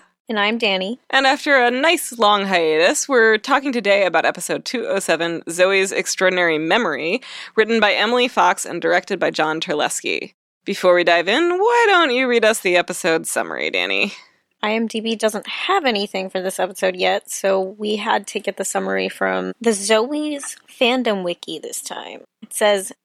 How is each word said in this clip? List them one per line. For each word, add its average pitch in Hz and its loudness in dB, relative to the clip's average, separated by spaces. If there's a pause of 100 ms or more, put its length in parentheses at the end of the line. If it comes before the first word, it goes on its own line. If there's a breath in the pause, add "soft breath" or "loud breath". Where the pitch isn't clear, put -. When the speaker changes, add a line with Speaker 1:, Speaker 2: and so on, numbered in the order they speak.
(280)
Speaker 1:
And 214 -4
I'm 214 0
Danny. 196 -2 (140)
Speaker 2:
And 269 2
after 277 2
a 240 4
nice 269 0
long 208 4
hiatus, 170 2
we're 220 4
talking 269 0
today 202 2
about 165 2
episode 151 -4
two - -6
oh 196 -2
seven, 170 -2
Zoe's 185 2
Extraordinary 180 0
Memory, 165 0 (340 loud breath)
written 220 2
by 208 4
Emily 240 2
Fox 180 2
and 165 -8
directed 175 0
by 160 0
John 160 -2
Terlesky. - -4 (320)
Before 190 2
we 175 4
dive 170 4
in, 311 2
why 466 2
don't 349 4
you 254 0
read 233 2
us 220 2
the 180 2
episode 165 0
summary, 80 -4
Danny? 95 0 (500 loud breath)
Speaker 1:
I 214 -2
M 226 -2
D 220 -6
B 226 -4
doesn't 214 -4
have 359 -2
anything 202 -2
for 190 -4
this 185 -4
episode 185 -2
yet, 185 -2
so 196 0
we 208 -4
had 208 -2
to - -8
get 202 -6
the 196 -6
summary 190 -4
from 185 -4
the 226 2
Zoe's 262 -2 (100)
fandom 233 0
wiki 170 -6
this - -12
time. - -12 (200)
It - -18
says, 202 2 (140)